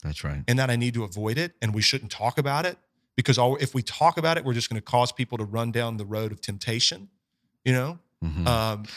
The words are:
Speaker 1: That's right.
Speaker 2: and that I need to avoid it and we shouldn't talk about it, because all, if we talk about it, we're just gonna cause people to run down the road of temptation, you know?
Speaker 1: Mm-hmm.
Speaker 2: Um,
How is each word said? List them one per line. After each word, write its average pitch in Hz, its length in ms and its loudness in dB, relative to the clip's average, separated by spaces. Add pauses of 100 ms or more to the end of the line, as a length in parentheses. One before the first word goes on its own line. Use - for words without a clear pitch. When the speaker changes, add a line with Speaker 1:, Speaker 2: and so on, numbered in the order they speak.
Speaker 1:
That's 76 200 -6
right. 73 240 -4
Speaker 2:
and 120 120 4
that 131 100 2
I 120 60 2
need 120 200 0
to 117 80 -2
avoid 107 340 -4
it 170 240 -4
and 110 120 0
we 107 80 0
shouldn't 113 300 0
talk 113 260 -2
about 143 280 0
it, 175 120 -4 (380)
because 127 220 4
all, 123 200 4
if 147 180 -4
we 123 80 -2
talk 165 340 2
about 165 200 2
it, - 80 -4
we're 127 100 0
just 117 140 -2
gonna 110 120 -4
cause 123 300 2
people 120 260 -6
to 110 60 -4
run 113 280 -4
down 117 260 -2
the 104 80 -8
road 107 260 -4
of 104 100 -14
temptation, 120 680 -2 (540)
you 127 100 4
know? 139 260 -2 (240)
Speaker 1:
Mm-hmm. 82 240 0
Speaker 2:
Um, 110 380 2 (120)